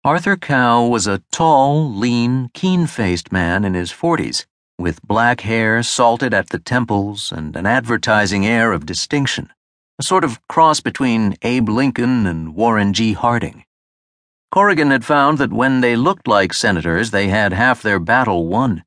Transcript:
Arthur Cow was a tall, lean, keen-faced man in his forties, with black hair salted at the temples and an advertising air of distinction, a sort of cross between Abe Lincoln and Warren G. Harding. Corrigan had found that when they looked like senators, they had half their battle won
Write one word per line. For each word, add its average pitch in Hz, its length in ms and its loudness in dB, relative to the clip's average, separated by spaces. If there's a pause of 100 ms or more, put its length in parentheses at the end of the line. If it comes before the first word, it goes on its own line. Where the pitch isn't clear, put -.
Arthur 175 320 0
Cow 120 500 2
was 110 220 0
a 98 140 -2 (100)
tall, 147 600 2
lean, 120 600 -2
keen-faced 160 800 -2
man 92 320 0
in 92 100 -2
his 90 160 -4
forties, - 560 -4 (320)
with 85 240 -4
black 117 380 2
hair 113 420 0
salted 120 500 0
at 95 180 0
the 85 100 -4
temples 104 720 -2
and 78 240 -10
an 90 100 -6
advertising 107 800 0
air 113 260 2
of - 140 -4
distinction, - 680 -4 (480)
a 135 40 -6
sort 185 180 2
of 120 240 -4
cross 160 320 2
between 113 640 0
Abe 117 260 0
Lincoln 120 560 0
and 80 300 -4
Warren 104 380 2
G. 110 220 0
Harding. 113 500 -2 (880)
Corrigan 170 400 2
had 131 120 0
found 147 340 2
that 135 140 -2
when 131 280 0
they 120 160 2
looked 156 320 -2
like 98 260 2
senators, 87 560 0
they 101 160 0
had 98 260 0
half 120 300 0
their 101 160 0
battle 95 480 0
won 101 400 -2